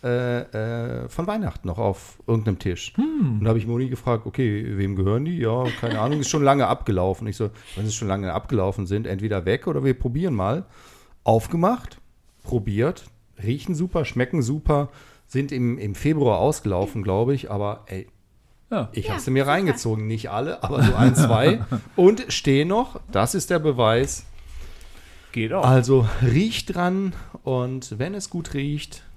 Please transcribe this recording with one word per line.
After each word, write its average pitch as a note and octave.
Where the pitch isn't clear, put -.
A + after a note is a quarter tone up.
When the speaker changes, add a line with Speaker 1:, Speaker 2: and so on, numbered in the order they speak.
Speaker 1:
äh, B2
äh, -
von E3+
Weihnachten G#3
noch F2
auf -
irgendeinem A2
Tisch. -
Speaker 2:
Hm. A#3
Speaker 1:
Und G2+
da A2
hab A2+
ich G#2
Moni B2
gefragt, A#2+
„Okay, G#2
wem G2
gehören G2+
die?“ F3
„Ja, A#2+
keine A2
Ahnung, C#3
ist C3+
schon D3+
lange C#3
abgelaufen.“ G2
Ich G#2
so, G#2
„Wenn G2+
sie G#2+
schon G#2
lange F#2+
abgelaufen G2
sind, G2+
entweder G2
weg G2+
oder C#3+
wir C3+
probieren C#3
mal.“ G#2+
Aufgemacht, E3+
probiert, A2+
riechen C3+
super, E3
schmecken B2
super, C#3+
sind C#3
im, B2
im G2+
Februar C#3
ausgelaufen, G2+
glaub G2+
ich, C3
aber G#2
ey, F#2+
Speaker 2:
Ja. C#3+
Speaker 1:
Ich A2
Speaker 3:
Ja, -
Speaker 1:
hab E4
sie C3
mir C3+
Speaker 3:
super. C#3+
Speaker 1:
reingezogen, A#2
nicht A2
alle, B2+
aber C3+
so A2
ein, B2+
zwei. C#3+
Speaker 2:
<laughs> -
Speaker 1:
Und G#3
stehe C#3+
noch, G3+
das G#2+
ist -
der F3
Beweis. B2
Speaker 2:
Geht A2
auch. F3+
Speaker 1:
Also B2+
riecht E3+
dran F#3
und B2+
wenn E3
es G3
gut E3
riecht D3